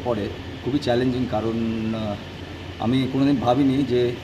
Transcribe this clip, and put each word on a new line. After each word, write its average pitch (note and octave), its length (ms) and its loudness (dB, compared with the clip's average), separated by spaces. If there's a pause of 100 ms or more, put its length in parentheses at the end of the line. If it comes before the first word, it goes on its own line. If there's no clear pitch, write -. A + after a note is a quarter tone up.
পরে A2 240 0 (360)
খুবই B2+ 140 0
চ্যালেঞ্জিং, B2+ 520 2
কারণ, A2+ 640 -2
আহ, G#2+ 200 -4 (640)
আমি B2+ 340 0
কোনোদিন C#3 240 4
ভাবিনি C3 460 4
যে A#2+ 300 2 (120)